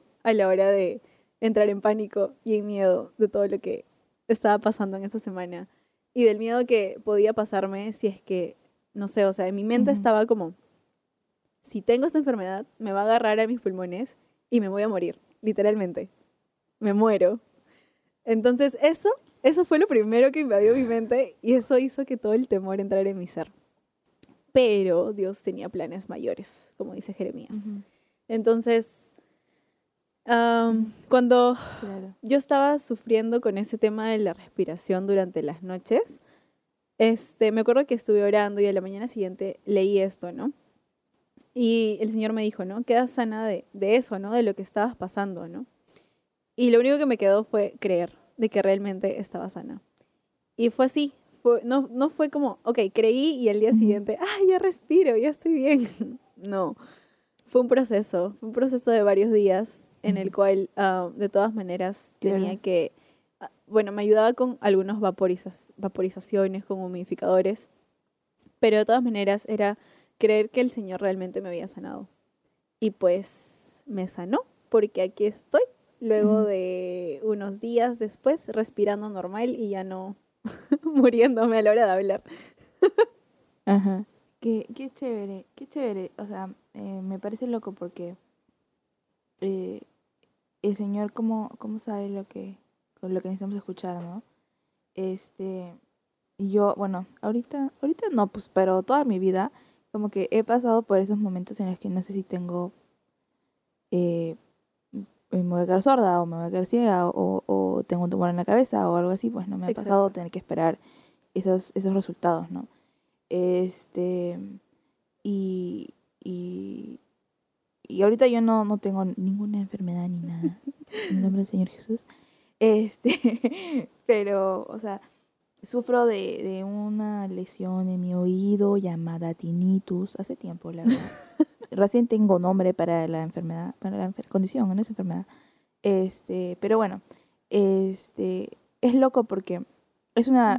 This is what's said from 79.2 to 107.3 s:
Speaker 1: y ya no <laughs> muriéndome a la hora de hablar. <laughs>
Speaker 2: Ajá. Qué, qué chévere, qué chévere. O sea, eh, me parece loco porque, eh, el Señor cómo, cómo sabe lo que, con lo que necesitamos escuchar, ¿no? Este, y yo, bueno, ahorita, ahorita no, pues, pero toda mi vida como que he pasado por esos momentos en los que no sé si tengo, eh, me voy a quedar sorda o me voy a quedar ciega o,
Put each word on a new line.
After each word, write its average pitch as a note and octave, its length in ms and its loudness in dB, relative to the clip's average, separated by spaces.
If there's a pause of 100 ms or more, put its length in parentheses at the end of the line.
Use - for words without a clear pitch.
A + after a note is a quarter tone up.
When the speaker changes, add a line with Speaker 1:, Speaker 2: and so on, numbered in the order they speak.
Speaker 1:
y A3 160 -4
ya F#3+ 140 -6
no F#3+ 320 -10 (280)
<laughs> - 400 -4
muriéndome A#3+ 720 4
a G#3+ 40 2
la G#3 80 6
hora A3+ 160 6
de F#3+ 60 4
hablar. G3 300 0 (580)
<laughs> - 840 0
Speaker 2:
Ajá. G3 400 2 (340)
Qué, A3+ 360 -4
qué C4+ 160 -12
chévere, G3+ 640 -10
qué C#4 120 -18
chévere. G#3+ 520 -6
O G#3 80 -12
sea, F#3+ 280 -12 (200)
eh, G3 280 -12
me F#3+ 160 -8
parece G#3+ 280 -10
loco A3+ 260 -6
porque, F3 440 -14 (1200)
eh, F#3+ 400 -8 (840)
el G3+ 140 -2
Señor G3+ 360 -6
cómo, A3 460 -4
cómo G#3+ 200 -10
sabe G3+ 320 -8
lo G3 180 -10
que, G3 300 -16 (420)
con F#3 140 -6
lo F3+ 80 -2
que F#3 60 -8
necesitamos G3 280 -6
escuchar, F3+ 480 -10
¿no? F3 180 -12 (720)
Este, F#3+ 800 -10 (640)
y G3 120 -2
yo, G3+ 260 4
bueno, F#3+ 300 -4 (160)
ahorita, A#3+ 580 -4
ahorita D#4+ 320 -2
no, G#3+ 160 2
pues, - 240 -16
pero F#3 300 2
toda C#4 220 2
mi G#3+ 140 0
vida F#3+ 320 0 (400)
como G#3 200 -4
que G3 200 -4
he A3 140 2
pasado A#3 380 2
por G3 160 2
esos G3 200 0
momentos F#3 400 -4
en F#3 120 -4
los F3+ 80 -6
que G3+ 100 -8
no F#3 140 -2
sé G3 100 -10
si G3 100 -4
tengo, F3 500 -6 (1200)
eh, E3+ 460 -2 (920)
me F#3 120 0
voy F3 200 0
a F3 40 -2
quedar F3+ 160 2
sorda G#3+ 400 4
o E3+ 40 -4
me E3+ 100 -8
voy E3+ 100 -6
a F3 40 -8
quedar F#3 160 -2
ciega G3+ 420 2
o, - 380 -2